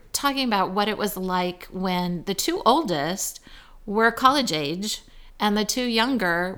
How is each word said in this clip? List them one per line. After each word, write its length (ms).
talking 340
about 220
what 180
it 80
was 220
like 540
when 540
the 100
two 320
oldest 720
were 280
college 420
age 480
and 180
the 80
two 200
younger 720